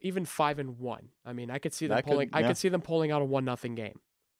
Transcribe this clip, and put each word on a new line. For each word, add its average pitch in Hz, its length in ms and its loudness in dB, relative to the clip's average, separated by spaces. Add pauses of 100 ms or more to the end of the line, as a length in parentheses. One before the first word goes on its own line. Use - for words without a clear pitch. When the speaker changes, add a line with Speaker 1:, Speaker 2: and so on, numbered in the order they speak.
Speaker 1:
even 185 240 -2
five 147 340 0
and 131 200 -8
one. 120 300 -8 (160)
I 123 80 -10
mean, 120 180 -6
I 131 80 -4
could - 160 -4
see - 140 -4
them 107 80 2
Speaker 2:
That 127 80 2
could, 143 60 -4
Speaker 1:
pulling, 139 220 4
I 156 80 2
Speaker 2:
yeah. 113 80 4
Speaker 1:
could 170 100 4
see 190 100 2
them 175 140 2
pulling 160 280 2
out 147 100 2
a 143 40 2
one 135 200 2
nothing 123 300 -4
game. 110 240 -8 (420)